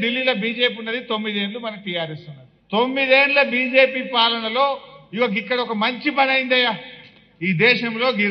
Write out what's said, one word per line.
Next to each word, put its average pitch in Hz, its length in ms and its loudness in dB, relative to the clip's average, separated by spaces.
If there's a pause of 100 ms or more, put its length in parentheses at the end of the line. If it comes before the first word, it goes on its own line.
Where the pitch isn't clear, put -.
ఢిల్లీలో 254 300 0
బీజేపీ 226 460 -2
ఉన్నది, 226 200 -6 (120)
తొమ్మిదేళ్ళు 214 480 -4
మన 220 160 -8 (100)
టీఆర్ఎస్ 165 440 -6
ఉన్నది. 135 200 -20 (220)
తొమ్మిదేళ్ల 269 720 4 (120)
బీజేపీ 262 480 2 (140)
పాలనలో 233 500 2 (480)
ఇగో 233 140 0 (140)
ఇక్కడ 247 180 -2
ఒక 233 140 -4 (120)
మంచి 254 320 -4
పని 269 140 2
అయిందయ్యా, 254 420 2 (680)
ఈ 180 120 0
దేశంలో, 226 540 2 (160)
ఈ 202 80 2